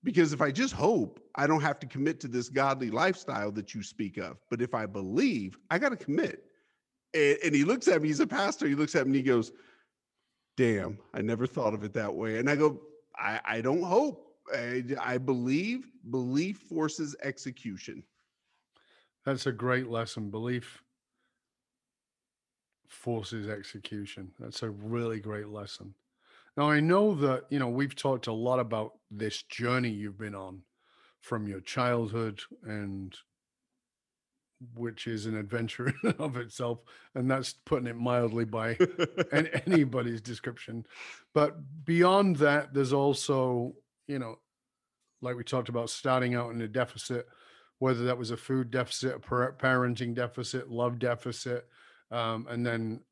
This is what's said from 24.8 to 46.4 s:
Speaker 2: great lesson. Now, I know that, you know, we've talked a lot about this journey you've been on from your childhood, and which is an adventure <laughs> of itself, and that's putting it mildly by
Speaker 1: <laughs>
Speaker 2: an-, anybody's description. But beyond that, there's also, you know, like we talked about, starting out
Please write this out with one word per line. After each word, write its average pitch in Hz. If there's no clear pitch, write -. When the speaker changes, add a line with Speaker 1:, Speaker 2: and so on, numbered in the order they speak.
Speaker 2:
great 104
lesson. 98
Now, 147
I 151
know 190
that, 135
you 143
know, 127
we've 131
talked 131
a 117
lot 123
about 110
this 104
journey 123
you've 104
been 104
on 95
from 107
your 95
childhood, 117
and 98
which 117
is 110
an 110
adventure 113
<laughs> -
of 143
itself, 120
and 127
that's 131
putting 123
it 117
mildly 117
by 113
Speaker 1:
<laughs> -
Speaker 2:
an-, 156
anybody's 127
description. 117
But 151
beyond 180
that, 143
there's 135
also, 131
you 143
know, 113
like 123
we 117
talked 123
about, 117
starting 127
out 120